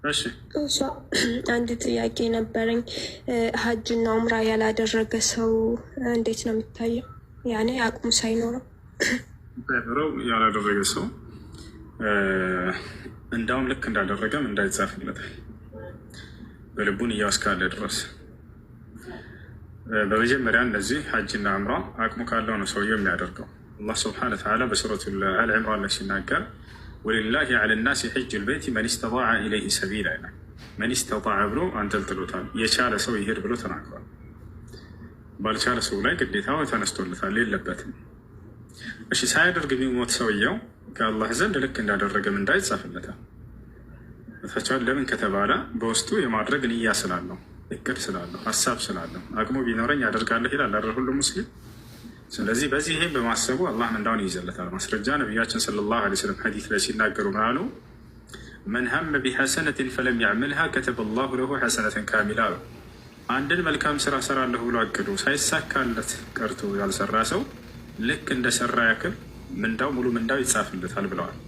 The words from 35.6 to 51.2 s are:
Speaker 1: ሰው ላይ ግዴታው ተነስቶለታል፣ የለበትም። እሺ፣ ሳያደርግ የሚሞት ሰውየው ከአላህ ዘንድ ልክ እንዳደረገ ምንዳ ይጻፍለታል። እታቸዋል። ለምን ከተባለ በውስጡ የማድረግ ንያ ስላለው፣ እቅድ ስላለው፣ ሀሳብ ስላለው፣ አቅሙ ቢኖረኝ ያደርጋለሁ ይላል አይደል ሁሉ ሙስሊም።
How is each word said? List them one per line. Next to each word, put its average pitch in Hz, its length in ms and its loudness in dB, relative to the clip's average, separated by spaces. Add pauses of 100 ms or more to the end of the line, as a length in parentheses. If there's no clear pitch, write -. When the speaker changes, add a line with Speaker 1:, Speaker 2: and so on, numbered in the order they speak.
Speaker 1:
ሰው 104 200 0
ላይ 135 180 2
ግዴታው 123 480 0
ተነስቶለታል፣ 95 720 -2
የለበትም። - 560 -2 (1160)
እሺ፣ - 200 2
ሳያደርግ 165 440 4
የሚሞት 127 400 2
ሰውየው 113 440 2 (360)
ከአላህ 110 400 0
ዘንድ 190 240 2
ልክ 131 220 0
እንዳደረገ 101 500 2
ምንዳ 98 260 2
ይጻፍለታል። - 640 -2 (1200)
እታቸዋል። - 400 0
ለምን 131 240 2
ከተባለ 104 440 2 (240)
በውስጡ 113 420 0
የማድረግ 127 500 2
ንያ 113 280 2
ስላለው፣ 92 440 -2 (320)
እቅድ - 280 -4
ስላለው፣ 90 420 -6
ሀሳብ 110 400 2
ስላለው፣ 90 420 -6 (120)
አቅሙ 110 280 0
ቢኖረኝ 117 380 2
ያደርጋለሁ 113 500 2
ይላል 135 220 2
አይደል 107 200 0
ሁሉ 127 200 0
ሙስሊም። 139 360 0 (840)